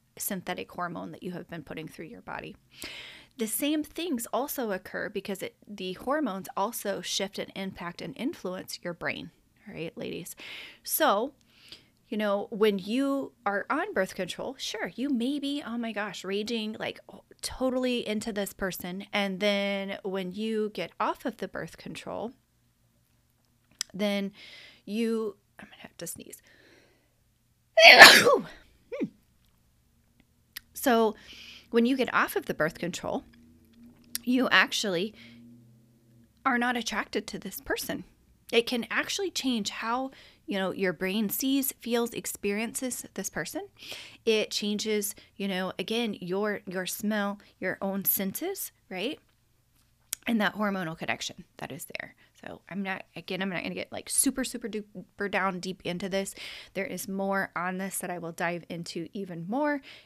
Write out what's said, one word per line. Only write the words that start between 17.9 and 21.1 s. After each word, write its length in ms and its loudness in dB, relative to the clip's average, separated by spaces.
into 260 -2
this 200 -2
person. 600 -6
And 280 0
then 600 0
when 300 -4
you 380 -2
get 280 -6
off 260 -2